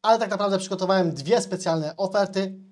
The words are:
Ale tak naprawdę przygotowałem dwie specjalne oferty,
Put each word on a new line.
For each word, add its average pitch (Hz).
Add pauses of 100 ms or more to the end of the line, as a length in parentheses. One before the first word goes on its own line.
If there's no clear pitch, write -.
Ale 226
tak 208
naprawdę 196
przygotowałem 185
dwie 170
specjalne 165
oferty, 190 (180)